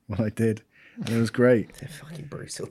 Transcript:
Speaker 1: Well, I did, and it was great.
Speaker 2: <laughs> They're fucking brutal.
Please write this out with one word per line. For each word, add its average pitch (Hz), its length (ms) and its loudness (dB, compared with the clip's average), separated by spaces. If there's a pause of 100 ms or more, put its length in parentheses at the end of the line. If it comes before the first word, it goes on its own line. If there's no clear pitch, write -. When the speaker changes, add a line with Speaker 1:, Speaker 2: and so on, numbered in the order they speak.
Speaker 1:
Well, 104 140 -4
I 107 80 0
did, 113 320 0 (340)
and 233 140 -8
it 117 80 0
was 113 120 2
great. 123 440 4
Speaker 2:
<laughs> - 60 -16
They're - 80 -12
fucking - 380 -16
brutal. - 440 -12